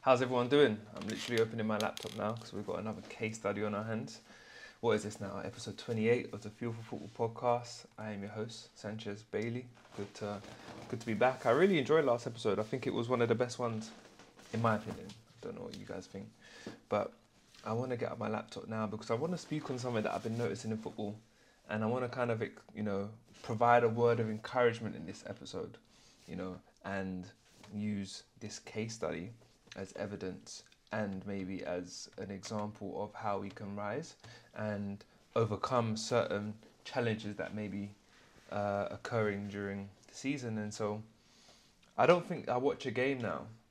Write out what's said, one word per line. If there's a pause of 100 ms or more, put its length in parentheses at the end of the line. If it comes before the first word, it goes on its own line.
How's
everyone
doing? (160)
I'm
literally
opening
my
laptop
now
'cause
we've
got
another
case
study
on
our
hands. (600)
What
is
this
now?
Episode
twenty-eight
of
the
Fuel
for
Football
podcast. (120)
I
am
your
host,
Sanchez
Bailey. (280)
Good
to, (460)
good
to
be
back.
I
really
enjoyed
last
episode.
I
think
it
was
one
of
the
best
ones, (600)
in
my
opinion.
I
don't
know
what
you
guys
think. (600)
But (520)
I
wanna
get
up
my
laptop
now
because
I
wanna
speak
on
something
that
I've
been
noticing
in
football. (520)
And
I
wanna
kind
of, (320)
you
know, (360)
provide
a
word
of
encouragement
in
this
episode, (480)
you
know, (240)
and (420)
use (160)
this
case
study (440)
as
evidence (280)
and
maybe
as
an
example
of
how
we
can
rise (380)
and (320)
overcome
certain (320)
challenges
that
may
be, (600)
uh,
occurring
during (180)
the
season.
And
so (920)
I
don't
think
I
watch
a
game
now. (240)